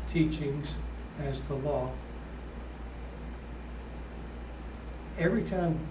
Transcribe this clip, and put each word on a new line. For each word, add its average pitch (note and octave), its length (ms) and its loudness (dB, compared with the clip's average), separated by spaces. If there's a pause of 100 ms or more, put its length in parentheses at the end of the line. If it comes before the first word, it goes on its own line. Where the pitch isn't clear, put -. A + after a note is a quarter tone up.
(120)
teachings D3+ 640 4 (480)
as C3+ 180 0
the C#3+ 140 0
law. C3 340 2 (3250)
Every F#3+ 260 6
time E3+ 360 4 (120)